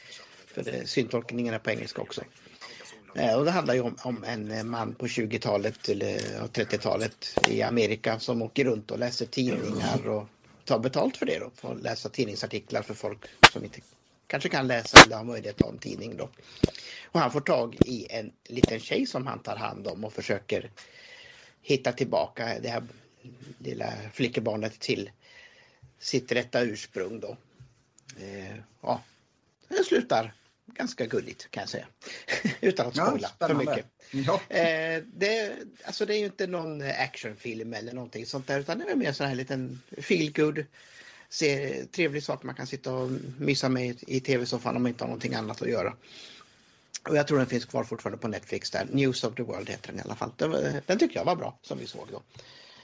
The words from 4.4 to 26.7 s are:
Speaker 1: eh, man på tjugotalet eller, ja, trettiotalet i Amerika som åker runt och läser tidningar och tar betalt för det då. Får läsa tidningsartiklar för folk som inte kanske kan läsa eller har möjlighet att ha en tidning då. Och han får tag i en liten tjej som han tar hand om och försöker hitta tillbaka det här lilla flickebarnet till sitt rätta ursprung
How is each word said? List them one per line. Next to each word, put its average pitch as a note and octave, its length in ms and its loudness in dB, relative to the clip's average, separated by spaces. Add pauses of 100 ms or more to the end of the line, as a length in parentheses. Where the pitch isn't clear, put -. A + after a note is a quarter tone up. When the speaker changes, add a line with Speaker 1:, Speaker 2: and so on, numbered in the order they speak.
Speaker 1:
eh, A2 120 -4
man A2+ 320 -4
på B2 120 -4
tjugotalet A2 840 0
eller, G2+ 320 0 (180)
ja, A2 80 -4
trettiotalet - 1000 0
i A2 120 2
Amerika A2 580 2
som A#2 220 -2
åker A#2 240 2
runt A2 260 0
och G#2+ 80 -2
läser A#2+ 260 -2
tidningar - 840 0
och G#2+ 180 0 (400)
tar B2 140 4
betalt C3 380 2
för - 80 -2
det - 140 0
då. - 160 -6
Får B2 200 -8
läsa A2+ 340 -4
tidningsartiklar A2 720 -2
för G#2+ 120 -8
folk G#2 320 -8 (260)
som A2 120 -6
inte - 160 -12 (480)
kanske D3 220 -2
kan C3+ 180 2
läsa A#2 380 10
eller A2+ 100 4
har A2 80 -6
möjlighet A2 320 -6
att - 100 6
ha - 60 -6
en - 60 -12
tidning G#2+ 400 -8
då. - 120 -6 (840)
Och F3 80 4
han C3 120 4
får C#3+ 100 0
tag B2 340 2 (100)
i A#2+ 240 -2
en A2 220 -4 (160)
liten A#2+ 320 0
tjej - 260 0
som B2+ 220 -4
han A#2 120 -6
tar G#2 160 -6
hand G#2 320 -6
om G2+ 180 -6
och G#2+ 80 -10
försöker - 580 -2 (880)
hitta C3 300 2
tillbaka A2+ 560 0 (140)
det A#2+ 80 -4
här A#2 140 -4 (720)
lilla A2+ 360 -6 (200)
flickebarnet A2 680 0
till G2+ 300 -2 (880)
sitt - 320 -2
rätta A#2+ 300 2
ursprung G#2+ 580 -2